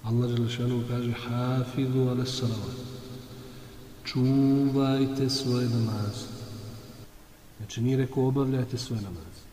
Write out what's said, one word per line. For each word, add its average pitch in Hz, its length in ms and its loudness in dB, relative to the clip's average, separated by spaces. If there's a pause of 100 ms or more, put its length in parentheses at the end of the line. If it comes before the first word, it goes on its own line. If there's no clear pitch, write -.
Allah 120 260 2
Đelešanu 120 600 0
kaže: 120 220 0
"Hafizu 127 880 0
ala 123 260 2
salavat." 120 520 -2 (1300)
Čuvajte 135 1300 4
svoje 123 400 2
namaze. 107 580 0 (1300)
Znači 110 240 -6
nije 131 160 4
rekao: 131 300 2
"Obavljajte 131 500 2
svoje 113 240 -4
namaze." 85 520 -10